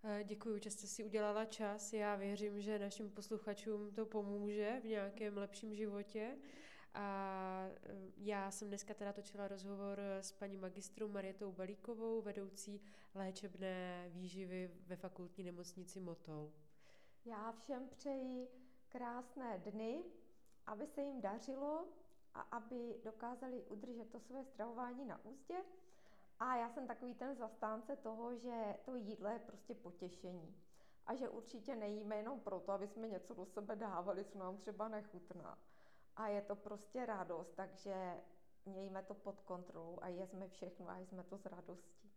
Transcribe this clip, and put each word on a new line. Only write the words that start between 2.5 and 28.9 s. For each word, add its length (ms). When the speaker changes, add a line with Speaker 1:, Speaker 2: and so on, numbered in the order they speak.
Speaker 1:
že 180
našim 320
posluchačům 800
to 140
pomůže 760
v 60
nějakém 500
lepším 380
životě. 640
A, 720
eh, 340
já 340
jsem 160
dneska 260
teda 200
točila 340
rozhovor 520
s 320
paní 260
magistrou 500
Marietou 440
Balíkovou, 680
vedoucí 600
léčebné 960
výživy 600
ve 80
fakultní 480
nemocnici 560
Motol. 520
Speaker 2:
Já 260
všem 380
přeji 580
krásné 680
dny, 460
aby 220
se 140
jim 200
dařilo 680
a 80
aby 640
dokázali 600
udržet 460
to 100
své 240
stravování 640
na 200
uzdě. 300
A 140
já 140
jsem 180
takový 280
ten 200
zastánce 600
toho, 400
že 400
to 100